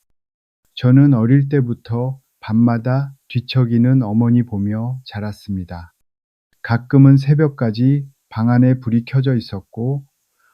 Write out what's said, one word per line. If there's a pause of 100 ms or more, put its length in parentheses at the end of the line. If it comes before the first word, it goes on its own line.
(760)
저는
어릴
때부터 (200)
밤마다 (140)
뒤척이는
어머니
보며
자랐습니다. (640)
가끔은
새벽까지 (220)
방
안에
불이
켜져
있었고, (480)